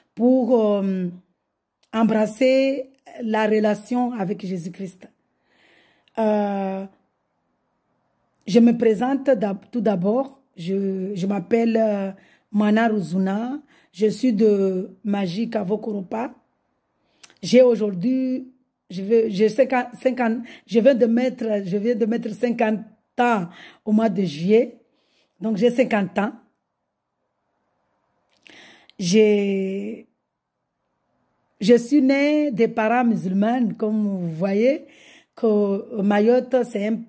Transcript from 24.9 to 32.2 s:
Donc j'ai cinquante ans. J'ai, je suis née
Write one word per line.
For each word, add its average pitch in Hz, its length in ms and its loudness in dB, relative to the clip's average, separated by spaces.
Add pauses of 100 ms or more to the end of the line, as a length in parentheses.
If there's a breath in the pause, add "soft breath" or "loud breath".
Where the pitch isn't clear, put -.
Donc 214 160 -2
j'ai 233 120 4
cinquante 233 500 0
ans. 214 120 -2 (2750 loud breath)
J'ai, 202 1080 0 (1500)
je 214 160 4
suis 247 260 2
née 285 500 2